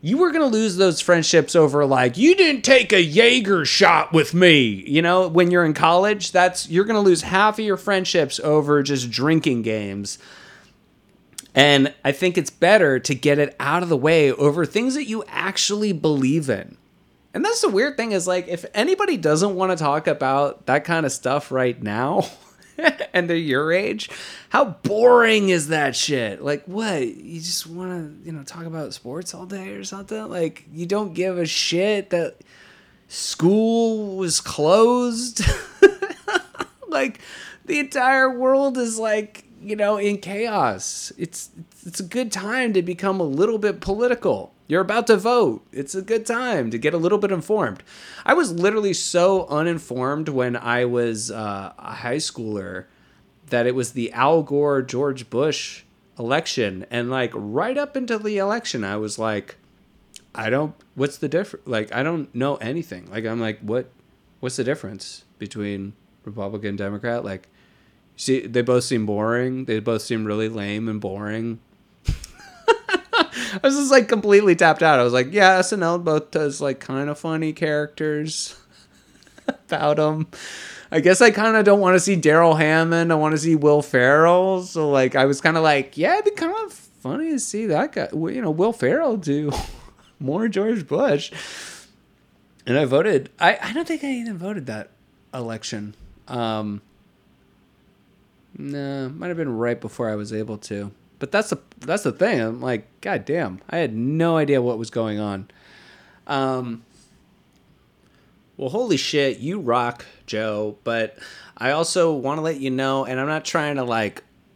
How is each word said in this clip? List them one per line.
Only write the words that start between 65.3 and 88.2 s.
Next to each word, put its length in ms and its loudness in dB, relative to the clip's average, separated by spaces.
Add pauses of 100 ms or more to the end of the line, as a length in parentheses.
between 540 -8 (320)
Republican 460 -8
and 80 -8
Democrat?" 460 -6
Like, 240 -10 (680)
see, 300 -2
they 160 -2
both 200 2
seem 240 -2
boring. 600 -2
They 120 -2
both 240 -2
seem 220 -4
really 240 -2
lame 400 -6
and 120 -6
boring. 600 -6 (440)
<laughs> 40 -2
I 1500 -4
was 140 4
just, 160 2
like, 160 4
completely 480 4
tapped 260 4
out. 160 6
I 60 4
was 80 2
like, 200 0
"Yeah, 260 6
S 140 0
N 100 -2
L 160 0
both 340 -2
does, 280 -2
like, 240 -4
kinda 300 -6
funny 380 -4
characters 1080 -4 (480)
<laughs> 420 -18
about 520 -2
'em." 260 0 (640)
I 100 2
guess 200 6
I 100 10
kinda 320 2
don't 180 6
wanna 180 6
see 180 2
Daryl 420 6
Hammond. 540 2
I 40 2
wanna 220 2
see 160 2
Will 280 4
Ferrell. 800 4
So, 280 -4
like, 240 2
I 120 4
was 140 2
kinda 200 2
like, 360 2
"Yeah, 180 2
it'd 100 0
be 80 2
kind 220 -4 (100)
of 80 -14
funny 580 -8
to 80 -2
see 280 -6
that 260 0
guy, 140 -4
w-, 280 -6